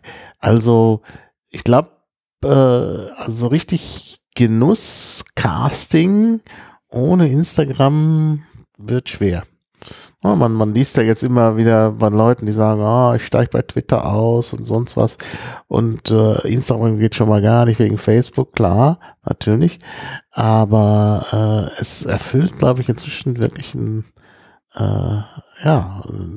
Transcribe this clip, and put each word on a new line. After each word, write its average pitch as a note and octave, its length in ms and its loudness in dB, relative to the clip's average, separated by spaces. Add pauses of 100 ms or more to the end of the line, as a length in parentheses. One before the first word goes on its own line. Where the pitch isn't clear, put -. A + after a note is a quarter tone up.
(400)
Also A2+ 600 2 (480)
ich - 140 -16
glaub, B2+ 260 2 (540)
äh, C#3 40 -4
also B2 1000 0
richtig - 720 -4 (140)
Genuss-Casting D#3+ 2000 0 (480)
ohne E3 380 2
Instagram D3+ 1160 0 (340)
wird A#2 320 -6
schwer. F2 320 -2 (800)
Ja, G3 120 2
man, A#2+ 180 2
man G#2+ 200 0
liest B2+ 240 0
ja A#2 60 4
jetzt A2 200 0
immer A#2+ 340 2
wieder A2 420 4
von G#2+ 140 2
Leuten, A2+ 320 2
die G#2 60 -2
sagen, G#2+ 300 0
„Ah, A#2+ 340 2
ich A#2 100 -4
steig A#2 260 0
bei A#2 100 -2
Twitter - 500 -4
aus“ A#2 420 0
und A#2 100 -10
sonst A#2 340 -4
was. A2+ 200 0 (500)
Und, A2+ 440 -2
äh, A2 360 2
Instagram A2+ 500 0
geht G#2+ 180 0
schon A2 140 2
mal G#2 120 4
gar A#2 240 4
nicht A2+ 140 0
wegen G#2 180 2
Facebook, B2 560 0
klar, A2+ 460 2 (240)
natürlich. - 560 -2 (520)
Aber, G#2+ 1500 2
äh, - 40 -10
es - 240 -4
erfüllt, - 520 -2
glaub B2+ 220 2
ich, B2+ 100 -4
inzwischen B2 480 -6
wirklich - 380 -6
ein, A2 300 -6 (720)
äh, G2+ 420 -2 (460)
ja, G2 380 -2 (360)